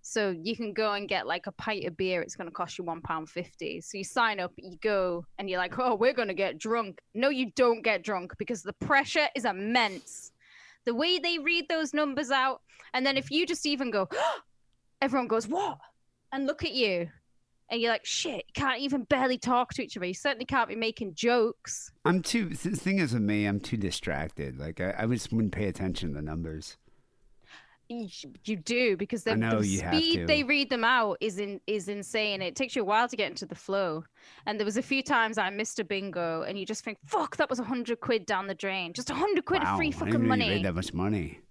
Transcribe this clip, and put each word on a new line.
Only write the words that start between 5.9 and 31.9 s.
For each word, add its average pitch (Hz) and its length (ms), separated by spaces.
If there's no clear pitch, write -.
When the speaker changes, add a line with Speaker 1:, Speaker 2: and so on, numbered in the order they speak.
Speaker 1:
we're 233 180
gonna 220 220
get 170 240
drunk." 220 420
No, 247 140
you 262 260
don't 233 280
get 202 200
drunk 190 340
because 220 280
the 202 80
pressure 294 640
is 233 80
immense. 208 880
The 240 80
way 330 260
they 339 180
read 330 300
those 320 260
numbers 285 380
out, 262 300
and 254 120
then 269 100
if 262 140
you 320 160
just - 180
even 277 280
go, 196 160
<gasps> - 440
everyone 254 280
goes, 226 180
"What?" 339 320
and 269 160
look 294 160
at 320 80
you. 190 360
And 233 100
you're 233 120
like, 220 120
"Shit, - 440
you - 120
can't 262 200
even 269 240
barely 254 340
talk 247 360
to 247 100
each - 120
other. 180 100
You 180 80
certainly 254 320
can't 240 220
be 208 60
making 220 400
jokes." - 760
Speaker 2:
I'm 175 180
too, 202 260
th-, - 140
the 180 140
thing 196 220
is 143 140
with 117 100
me, 104 240
I'm 101 140
too - 160
distracted. 78 840
Like, 78 220
I, 92 180
I 110 80
just 117 260
wouldn't 110 200
pay 101 160
attention 90 400
to 71 80
the 76 60
numbers. 78 540
Speaker 1:
You, 233 200
you 214 120
do, 226 400
because 202 300
Speaker 2:
I 226 40
Speaker 1:
then 113 100
Speaker 2:
know 226 200
Speaker 1:
the 104 60
Speaker 2:
you 98 160
have - 120
Speaker 1:
speed 330 260
Speaker 2:
to. 85 60
Speaker 1:
they 302 180
read 277 260
them 240 120
out 226 380
is 208 180
in, 202 280
is 196 220
insane. 202 520